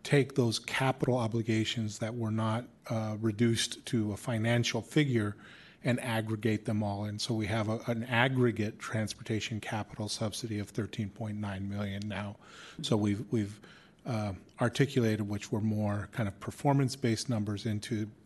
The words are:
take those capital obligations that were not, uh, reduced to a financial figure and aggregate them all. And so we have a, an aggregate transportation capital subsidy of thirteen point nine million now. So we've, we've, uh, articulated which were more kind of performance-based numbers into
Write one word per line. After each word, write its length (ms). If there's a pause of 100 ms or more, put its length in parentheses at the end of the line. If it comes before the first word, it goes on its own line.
take 320
those 220
capital 600
obligations 800
that 160
were 160
not, 320 (260)
uh, 300
reduced 680
to 260
a 40
financial 640
figure 540 (480)
and 180
aggregate 600
them 180
all. 240
And 140
so 140
we 140
have 200
a, 200
an 180
aggregate 760
transportation 800
capital 480
subsidy 520
of 100
thirteen 400
point 280
nine 320
million 380
now. 300 (440)
So 140
we've, 360
we've, 280 (460)
uh, 260 (300)
articulated 680
which 240
were 100
more 520
kind 160
of 100
performance-based 880
numbers 360
into 420 (180)